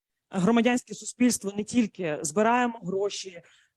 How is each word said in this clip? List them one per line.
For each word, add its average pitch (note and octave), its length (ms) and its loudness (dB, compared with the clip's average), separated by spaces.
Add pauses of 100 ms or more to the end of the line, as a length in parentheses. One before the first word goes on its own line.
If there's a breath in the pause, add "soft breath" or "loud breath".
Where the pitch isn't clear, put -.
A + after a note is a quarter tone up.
(300)
громадянське A#3 640 2
суспільство, G#3+ 580 0
не G#3 120 -6
тільки F#3+ 580 -2
збираємо A3+ 580 0
гроші, F#3+ 640 -6 (360 soft breath)